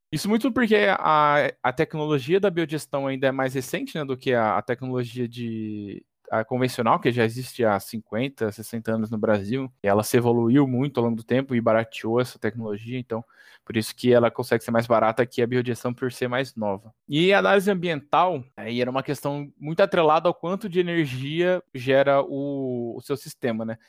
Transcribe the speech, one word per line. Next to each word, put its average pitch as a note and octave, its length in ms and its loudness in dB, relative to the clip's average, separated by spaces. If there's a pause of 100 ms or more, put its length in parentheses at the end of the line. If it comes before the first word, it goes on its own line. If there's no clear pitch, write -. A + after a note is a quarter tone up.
(100)
Isso D#3 180 -4
muito A3+ 220 2
porque A3 260 2 (220)
a, D3 540 4 (100)
a B2 100 0
tecnologia D3+ 680 0
da G3 100 2
biodigestão D3+ 560 -4
ainda C3+ 200 -2
é C3 60 2
mais C3 220 -2
recente, C#3 440 -6
né, D3+ 60 -4
do C3+ 120 -4
que C3 160 -2
a, A2 240 4
a G#2 60 0
tecnologia B2 640 -4
de, A2 800 -8 (260)
a A2 140 0
convencional, B2+ 560 2
que C3+ 100 2
já A#2+ 140 2
existe A#2+ 400 -2
há G#2 160 4
cinquenta, A2+ 720 -6
sessenta A2 400 -8
anos A2+ 180 -2
no A2+ 80 -4
Brasil, A2 540 -2 (100)
e G2 60 -2
ela G2+ 140 4
se - 140 0
evoluiu A#2+ 520 4
muito C3 300 -2
ao A#2 60 2
longo A#2 120 0
do A2 80 -12
tempo C3 300 -2
e A#2 60 2
barateou A2+ 600 2
essa B2 180 -4
tecnologia, A2+ 600 -6
então, A#2 260 -8 (400)
por G#2 120 -10
isso A2 180 -2
que B2 180 2
ela A#2 180 6
consegue A#2+ 320 -2
ser - 80 -8
mais A#2 160 0
barata A2+ 400 2
que - 160 -4
a A#2 40 4
biodigestão B2 460 -2
por B2 200 -6
ser B2+ 160 -4
mais B2+ 260 -4
nova. G#2 400 -6 (140)
E E3 240 2
a G3 80 4
análise G3 300 2
ambiental, E3 720 0 (120)
aí A2+ 240 -4
era B2 100 0
uma C3+ 120 -2
questão C#3+ 560 -6
muito D#3 220 -4
atrelada E3+ 480 4
ao E3+ 60 2
quanto F#3+ 340 -6
de F3 100 -2
energia E3+ 840 0 (120)
gera C3+ 480 4
o, C3+ 720 -6
o A#2 60 -12
seu C#3 140 -4
sistema, A2+ 480 -6
né? A2 120 -6 (120)